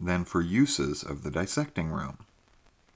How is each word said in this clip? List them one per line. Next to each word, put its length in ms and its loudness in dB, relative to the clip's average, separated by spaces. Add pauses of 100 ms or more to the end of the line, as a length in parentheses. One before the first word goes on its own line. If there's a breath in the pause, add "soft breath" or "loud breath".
than 240 0
for 160 0
uses 640 2
of 180 -6
the 80 -4
dissecting 580 -2
room. 300 -6 (760)